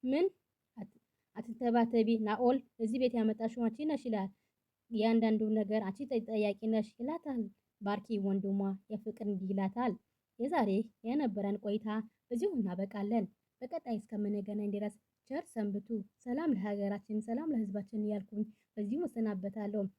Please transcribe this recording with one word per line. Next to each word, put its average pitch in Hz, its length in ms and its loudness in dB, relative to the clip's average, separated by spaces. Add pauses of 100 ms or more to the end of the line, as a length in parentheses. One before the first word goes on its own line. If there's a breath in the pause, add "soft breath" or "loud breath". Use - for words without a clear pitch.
ምን 277 200 4 (520)
አት-፣ 208 180 -12 (420)
አትንተባተቢ፣ 233 720 4 (120)
ናኦል 240 380 4 (200)
እዚህ 226 200 0
ቤት 247 160 4
ያመጣሽው 226 480 2
አንቺ 226 220 2
ነሽ» 302 200 0
ይላል። 202 260 0 (600 soft breath)
«እያንዳንዱ 220 500 4 (120)
ነገር 214 300 2
አንቺ 196 160 -4 (100)
ተጠያቂ 220 600 0
ነሽ» 220 260 2
ይላታል። 277 480 -4 (380)
ባርኪ 208 280 -4 (120)
ወንድሟ 196 380 0 (300)
የፍቅር 214 380 -8
እንዲህ 190 220 -2
ይላታል። 196 440 0 (460)
የዛሬ 247 320 2 (340)
የነበረን 208 540 0
ቆይታ 214 300 -2 (360 loud breath)
በዚሁ 285 280 0
እናበቃለን። 202 760 0 (360)
በቀጣይ 254 340 -4
እስከምንገናኝ 208 760 -4
ድረስ 208 240 -4 (360)
ቸር 277 160 -4
ሰንብቱ። 202 420 -4 (300)
ሰላም 294 340 -2
ለሀገራችን፣ 202 720 -2
ሰላም 240 280 -4
ለሕዝባችን 214 520 -2
እያልኩኝ 208 400 -2 (280 loud breath)
በዚሁ 214 320 -2
እሰናበታለሁ። 208 800 -2 (160)